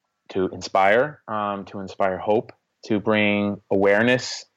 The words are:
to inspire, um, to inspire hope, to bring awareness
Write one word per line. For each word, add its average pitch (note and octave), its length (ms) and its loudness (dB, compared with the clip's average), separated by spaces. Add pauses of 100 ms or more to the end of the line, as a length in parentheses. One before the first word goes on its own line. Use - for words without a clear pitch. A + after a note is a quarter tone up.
(280)
to F#2 200 -2
inspire, G2+ 800 0
um, G2+ 380 -4
to G#2 140 -12
inspire F#2+ 380 -4
hope, A2 340 -2 (320)
to G#2+ 160 -2
bring G#2 600 0 (100)
awareness G#2 760 2 (120)